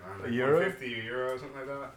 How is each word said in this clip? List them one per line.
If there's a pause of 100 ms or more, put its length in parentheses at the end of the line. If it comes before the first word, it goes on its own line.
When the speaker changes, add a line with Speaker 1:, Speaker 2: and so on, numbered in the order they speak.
Speaker 1:
man.
Speaker 2:
A
Speaker 1:
Like,
Speaker 2:
euro?
Speaker 1:
one
fifty,
a
euro,
something
like
that.